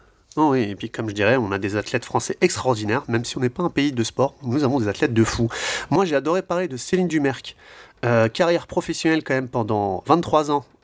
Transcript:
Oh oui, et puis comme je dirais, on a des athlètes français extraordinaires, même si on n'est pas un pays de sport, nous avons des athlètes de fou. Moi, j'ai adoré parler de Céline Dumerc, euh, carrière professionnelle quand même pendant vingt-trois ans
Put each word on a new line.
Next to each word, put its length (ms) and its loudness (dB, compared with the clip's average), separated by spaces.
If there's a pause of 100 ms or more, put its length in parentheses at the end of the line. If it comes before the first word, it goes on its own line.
(360)
Oh 160 4
oui, 120 2
et 120 -4
puis 140 -10
comme 200 -6
je 40 -8
dirais, 240 4
on 160 0
a 40 -2
des 200 -2
athlètes 260 -4
français 380 -4
extraordinaires, 680 0
même 160 -2
si 140 -8
on 40 -4
n'est 80 0
pas 140 -4
un 60 0
pays 240 -2
de 100 -2
sport, 400 -2
nous 200 -2
avons 160 0
des 80 0
athlètes 260 -2
de 100 4
fou. 260 0 (400)
Moi, 160 2
j'ai 100 -2
adoré 260 0
parler 260 -4
de 100 -8
Céline 300 0
Dumerc, 480 -2 (500)
euh, 220 4
carrière 400 2
professionnelle 560 0
quand 100 -2
même 160 -2
pendant 560 0
vingt-trois 460 2
ans 120 0 (200)